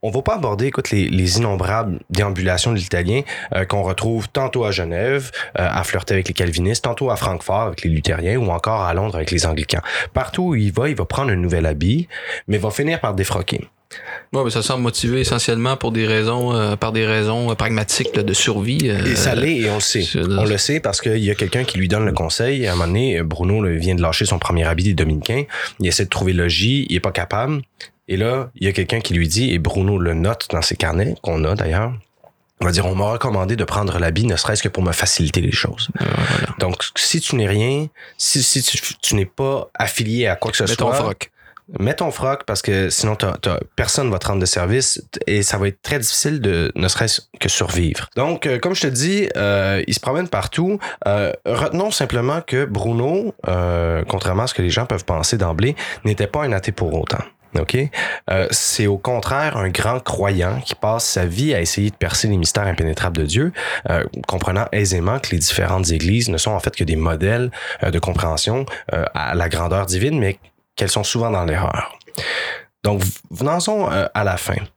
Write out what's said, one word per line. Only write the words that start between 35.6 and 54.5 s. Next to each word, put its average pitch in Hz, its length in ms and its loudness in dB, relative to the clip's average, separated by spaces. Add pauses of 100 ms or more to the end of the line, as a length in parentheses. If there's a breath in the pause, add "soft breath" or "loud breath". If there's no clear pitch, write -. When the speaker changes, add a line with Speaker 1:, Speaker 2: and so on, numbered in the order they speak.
Speaker 2:
Euh, - 40 0
voilà. - 540 0
Speaker 1:
Donc, 90 240 -2 (120)
si - 260 0
tu - 140 -2
n'es 110 120 2
rien, 123 400 2 (300 loud breath)
si, - 260 0
si 131 200 2
tu, - 160 0 (220)
tu - 140 0
n'es 98 120 2
pas 139 480 -4
affilié 113 520 0
à 90 80 2
quoi 110 160 -4
que - 60 -2
ce 113 60 2
Speaker 2:
Mets 98 60 2
Speaker 1:
soit, 120 80 0
Speaker 2:
ton 120 140 2
froc. 110 400 -2 (480 loud breath)
Speaker 1:
mets 92 140 0
ton 170 160 -2
froc 135 380 -2
parce 104 160 -2
que 95 260 2
sinon, 107 260 2
t'as, 98 180 0
t'as, - 260 -2 (160)
personne 127 340 2
va 95 80 0
te - 80 -4
rendre 98 160 2
de 92 60 2
service 98 560 0 (240)
et 101 160 2
ça 104 160 0
va 101 80 2
être - 160 -6
très 147 160 0
difficile 147 420 0
de 87 320 2
ne - 140 0
serait-ce - 340 0 (180)
que - 80 0
survivre. 85 680 0
Donc, 151 320 0
euh, 127 100 0
comme 175 160 0
je 185 80 -2
te 160 60 0
dis, 170 500 0
euh, 98 480 2
il - 80 -2
se - 60 -2
promène 160 280 -2
partout. 175 520 -2 (280 loud breath)
Euh, 101 240 2 (140)
retenons 165 460 0
simplement 139 500 0
que 135 240 0
Bruno, 120 680 0 (120)
euh, 85 600 2
contrairement 95 360 0
à 127 40 -2
ce - 80 -4